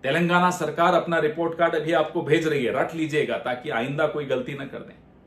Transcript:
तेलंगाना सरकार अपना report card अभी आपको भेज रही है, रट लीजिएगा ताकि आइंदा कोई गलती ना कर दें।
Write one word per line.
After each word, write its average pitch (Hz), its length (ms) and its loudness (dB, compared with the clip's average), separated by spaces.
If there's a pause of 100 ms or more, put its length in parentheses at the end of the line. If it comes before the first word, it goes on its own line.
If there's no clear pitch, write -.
तेलंगाना 175 480 2
सरकार 170 420 2
अपना 170 260 2
report 160 380 0
card 170 180 2
अभी 156 160 0
आपको 160 300 0
भेज 156 260 2
रही 131 180 0
है, 110 60 0
रट 147 240 -2
लीजिएगा 143 420 0
ताकि 123 320 -6
आइंदा 143 380 0
कोई 147 180 -4
गलती 127 280 -2
ना 139 120 -10
कर - 140 -12
दें। - 160 -16 (320)